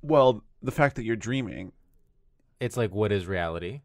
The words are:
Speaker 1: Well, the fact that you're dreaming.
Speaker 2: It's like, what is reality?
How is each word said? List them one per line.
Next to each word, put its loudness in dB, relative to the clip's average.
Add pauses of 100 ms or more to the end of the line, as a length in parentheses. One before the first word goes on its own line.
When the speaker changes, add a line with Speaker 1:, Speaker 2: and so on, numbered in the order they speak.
Speaker 1:
Well, 4 (180)
the -4
fact 2
that -8
you're -2
dreaming. -6 (880)
Speaker 2:
It's -4
like, 0
what 2
is 0
reality? -4